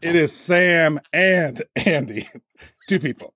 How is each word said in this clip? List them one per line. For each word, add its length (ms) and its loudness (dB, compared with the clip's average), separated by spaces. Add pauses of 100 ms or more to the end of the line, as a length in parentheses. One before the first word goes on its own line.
It 120 -2
is 180 2
Sam 680 2 (120)
and 500 0 (140)
Andy. 520 -2 (300)
<laughs> 300 -20
Two 120 0
people. 360 -8